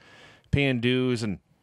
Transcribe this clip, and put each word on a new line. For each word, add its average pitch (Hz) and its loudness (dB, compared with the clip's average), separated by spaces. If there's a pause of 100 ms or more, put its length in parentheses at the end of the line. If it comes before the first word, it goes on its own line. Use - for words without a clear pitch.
(520)
paying 139 2
dues 123 0
and 104 -4 (220)